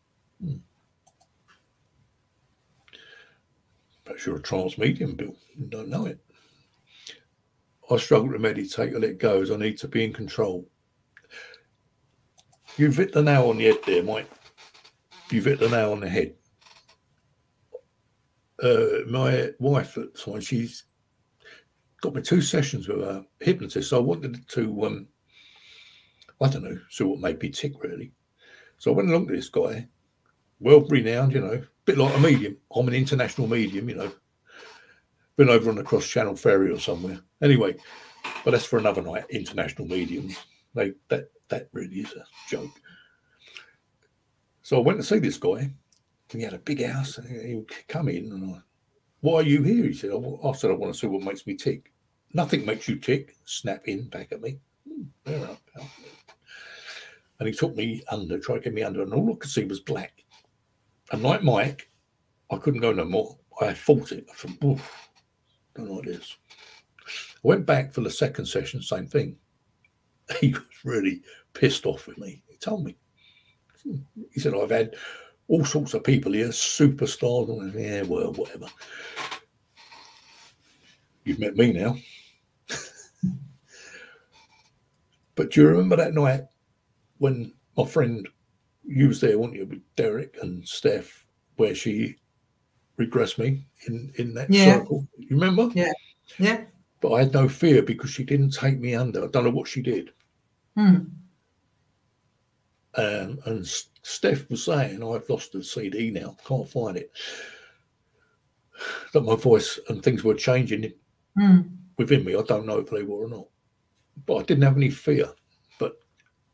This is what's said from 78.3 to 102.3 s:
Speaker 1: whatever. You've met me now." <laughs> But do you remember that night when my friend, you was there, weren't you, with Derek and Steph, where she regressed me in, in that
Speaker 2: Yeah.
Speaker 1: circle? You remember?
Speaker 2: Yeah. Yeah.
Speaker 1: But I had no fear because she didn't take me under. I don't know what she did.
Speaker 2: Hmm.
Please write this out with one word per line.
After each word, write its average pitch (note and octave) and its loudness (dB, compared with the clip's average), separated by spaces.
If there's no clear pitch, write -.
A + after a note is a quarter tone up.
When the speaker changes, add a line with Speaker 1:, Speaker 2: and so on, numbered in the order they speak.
Speaker 1:
whatever. - -10
You've G2 -4
met G#2 -4
me A#2 6
now." G#2+ -2
<laughs> - -8
But - -2
do D3+ 8
you D3+ 12
remember F3+ 6
that E3 2
night C3+ 2
when B2 -2
my B2 2
friend, A#2 -2
you C3+ 6
was - 0
there, G#2+ 4
weren't A#2 -4
you, G2 -10
with - -14
Derek A2+ -2
and F2+ -10
Steph, - -2
where G#2 2
she G#2+ -4
regressed A#2 -2
me C3+ -2
in, A#2 -10
in A#2+ -6
that C3 -4
Speaker 2:
Yeah. G3 10
Speaker 1:
circle? C#3+ -4
You - -14
remember? F#3 4
Speaker 2:
Yeah. F3 2
Yeah. A3 2
Speaker 1:
But - 2
I A#2+ 6
had C3 4
no C3+ 6
fear C3+ 6
because - -4
she C3 -8
didn't C#3 2
take C3+ 0
me A#2+ -4
under. A#2 -2
I - -6
don't B2 2
know A#2+ 4
what - -2
she C3 -6
did. A#2 -4
Speaker 2:
Hmm. G3 8